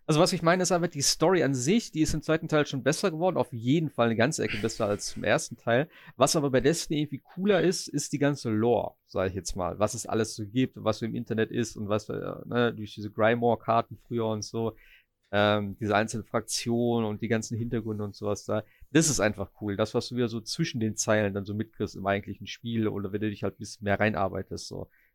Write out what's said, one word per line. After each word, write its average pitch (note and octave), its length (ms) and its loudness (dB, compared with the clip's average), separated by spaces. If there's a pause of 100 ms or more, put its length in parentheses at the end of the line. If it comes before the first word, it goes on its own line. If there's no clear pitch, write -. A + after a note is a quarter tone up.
Also D#3 120 4
was F#3 140 6
ich F3 80 -2
meine, F3 220 4
ist F3 80 2
einfach F3 180 2
die C#3+ 120 -6
Story E3 420 4
an C#3 100 2
sich, C#3+ 380 2
die D#3 100 0
ist D3 120 2
im D3+ 80 -2
zweiten D#3+ 280 -2
Teil D3+ 160 4
schon C3 180 -6
besser D#3 280 2
geworden, D#3+ 260 0
auf B2+ 160 -2
jeden C3+ 360 2
Fall A#2 180 2
eine A2+ 100 2
ganze A#2 260 2
Ecke G#2+ 140 -2
besser A2 300 -2
als G#2 180 -2
zum - 180 -8
ersten A2 320 0
Teil. A#2+ 320 0 (300)
Was C3+ 180 4
aber C#3+ 140 2
bei B2+ 100 4
Destiny D3+ 420 0
irgendwie D3+ 180 -6
cooler F#3+ 420 0
ist, F3+ 260 0
ist - 240 -6
die C3+ 80 -4
ganze C#3 300 0
Lore, G#2+ 460 2 (120)
sag F#2+ 220 -2
ich F#2 60 -8
jetzt F#2 200 -6
mal. F2+ 240 -4
Was G#2 140 2
es A2+ 120 -8
alles G#2+ 300 -2
so A2 100 -8
gibt, B2 380 -2
was G#2+ 160 0
so A#2+ 60 -4
im A2+ 100 -6
Internet A2 360 -2
ist A#2 260 -4
und G#2+ 100 -8
was, G#2 220 -2
äh, A2 100 -6 (260)
ne, A#2 300 0
durch G#2+ 180 -12
diese G#2 180 -10
Grimoire-Karten A#2 960 2
früher A#2 180 -2
und G#2+ 180 -2
so, A2+ 320 -4 (560)
ähm, G#2 480 2
diese G#2 160 0
einzelnen A2 300 0
Fraktionen A#2 800 0
und G#2 160 -4
die A2 80 -4
ganzen A2+ 280 0
Hintergründe A2 460 -4
und G2+ 120 -8
sowas G2+ 280 -4
da. G#2+ 200 -2 (260)
Das D3 200 4
ist A#2 120 0
einfach G#2 300 0 (100)
cool. G2+ 160 -2
Das, A2 160 0
was A#2+ 160 -2
du A#2+ 80 -6
wieder B2 100 2
so A2 140 -6
zwischen C#3+ 400 -4
den A2 160 -2
Zeilen G#2+ 360 2
dann G2 120 -4
so G#2 80 -6
mitkriegst G#2+ 420 -4
im F#2+ 120 -6
eigentlichen G2+ 400 -4
Spiel A2+ 420 -2
oder G2 240 -6
wenn G2+ 80 -2
du G#2+ 80 0
dich G2+ 140 -8
halt G2+ 120 -4
ein - 40 -20
bisschen G#2 260 -12
mehr G2+ 140 2
reinarbeitest, F#2+ 680 0
so. F#2+ 220 -12 (260)